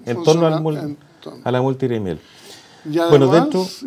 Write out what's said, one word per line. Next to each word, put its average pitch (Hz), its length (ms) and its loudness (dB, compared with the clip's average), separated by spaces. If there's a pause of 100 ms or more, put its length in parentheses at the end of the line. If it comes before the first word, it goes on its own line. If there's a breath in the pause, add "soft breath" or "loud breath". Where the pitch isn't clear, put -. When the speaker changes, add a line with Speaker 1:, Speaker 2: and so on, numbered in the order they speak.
Speaker 1:
en 120 180 -4
torno 165 240 4
al 160 140 0
Speaker 2:
funcionan - 20 -6
Speaker 1:
mul-, 156 160 -4
Speaker 2:
en 147 200 -10 (240)
torno. - 220 -18
Speaker 1:
a 123 60 -2
la 127 120 0
multigremial. 120 580 -4 (640 loud breath)
Speaker 2:
Y 156 140 -6
además, 170 120 0
Speaker 1:
Bueno, 139 220 6
dentro 185 340 2 (200)